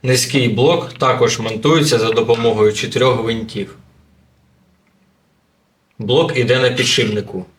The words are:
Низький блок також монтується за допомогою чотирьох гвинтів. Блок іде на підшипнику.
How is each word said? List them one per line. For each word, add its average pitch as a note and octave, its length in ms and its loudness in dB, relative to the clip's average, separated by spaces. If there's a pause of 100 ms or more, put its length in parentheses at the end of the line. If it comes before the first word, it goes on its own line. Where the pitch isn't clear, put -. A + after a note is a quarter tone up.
Низький B2+ 460 0
блок B2+ 440 0
також B2 460 0
монтується A2+ 600 0
за A2 120 0
допомогою A2+ 600 2
чотирьох A#2+ 460 0
гвинтів. A2+ 580 -6 (2250)
Блок B2+ 400 0
іде B2 220 2
на B2+ 100 2
підшипнику. G#2 760 -2 (140)